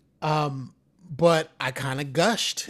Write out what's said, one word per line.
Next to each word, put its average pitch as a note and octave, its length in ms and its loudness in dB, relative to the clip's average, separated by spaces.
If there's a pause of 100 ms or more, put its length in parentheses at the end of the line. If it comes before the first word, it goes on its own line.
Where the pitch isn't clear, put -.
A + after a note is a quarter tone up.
(220)
Um, D3 520 -2 (360)
but D#3+ 500 4
I B2+ 120 -2
kinda C3+ 340 -4
gushed. E3 640 0